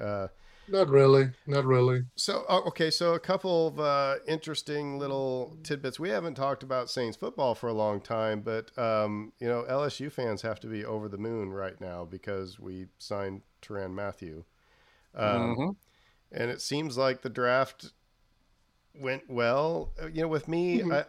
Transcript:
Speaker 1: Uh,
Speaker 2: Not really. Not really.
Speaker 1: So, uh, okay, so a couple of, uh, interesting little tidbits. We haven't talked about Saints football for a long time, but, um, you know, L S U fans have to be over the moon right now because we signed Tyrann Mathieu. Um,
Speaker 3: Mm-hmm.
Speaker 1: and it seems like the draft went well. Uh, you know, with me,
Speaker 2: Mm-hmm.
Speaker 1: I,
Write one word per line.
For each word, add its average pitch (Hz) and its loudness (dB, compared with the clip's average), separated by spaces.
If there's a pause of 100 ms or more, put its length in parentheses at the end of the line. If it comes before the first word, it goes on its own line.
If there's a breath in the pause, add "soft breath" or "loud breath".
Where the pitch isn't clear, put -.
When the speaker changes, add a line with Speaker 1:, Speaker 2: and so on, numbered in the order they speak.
Speaker 1:
Uh, 101 -4 (400 soft breath)
Speaker 2:
Not 190 4
really. 135 8 (200)
Not 139 2
really. 127 6 (100)
Speaker 1:
So, - -2
uh, 185 6
okay, 165 0
so 170 4
a 160 2
couple 175 2
of, 147 -4
uh, 143 2 (140)
interesting 147 -4
little 135 -2
tidbits. 139 -4
We 165 -4
haven't 170 -2
talked 135 -2
about 127 -2
Saints 117 -2
football 139 -2
for 120 -4
a 117 0
long 107 0
time, 110 -2
but, 110 -4
um, 107 0
you 117 -2
know, 120 0
L 131 0
S 143 -2
U 139 -6
fans 113 -4
have 110 -4
to - -10
be 107 -6
over 110 -4
the 98 -8
moon 110 -4
right 95 -6
now 87 -8
because 95 -8
we 92 -10 (120)
signed 98 -6 (180)
Tyrann 98 -6
Mathieu. 92 -8 (720)
Um, 117 2
Speaker 3:
Mm-hmm. 151 0 (600)
Speaker 1:
and 120 -2
it - -6
seems 143 -2
like 131 2
the 131 -4
draft 123 0 (1040)
went 135 -4
well. 139 2 (100)
Uh, 160 -6
you 160 -2
know, 165 0
with 151 0
me, 170 2
Speaker 2:
Mm-hmm. 170 0
Speaker 1:
I, 143 2